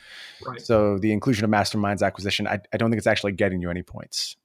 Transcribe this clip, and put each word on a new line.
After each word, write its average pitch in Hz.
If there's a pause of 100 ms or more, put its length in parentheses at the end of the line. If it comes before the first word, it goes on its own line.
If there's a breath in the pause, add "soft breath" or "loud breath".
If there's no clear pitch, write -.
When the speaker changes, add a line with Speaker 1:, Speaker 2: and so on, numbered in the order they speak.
(440 loud breath)
Speaker 1:
Right. -
Speaker 2:
So 107
the 107
inclusion 107
of 107
Mastermind's 101
Acquisition, 98
I, 101 (140)
I 107
don't 117
think 113
it's 104
actually 101
getting 92
you 87
any 87
points. -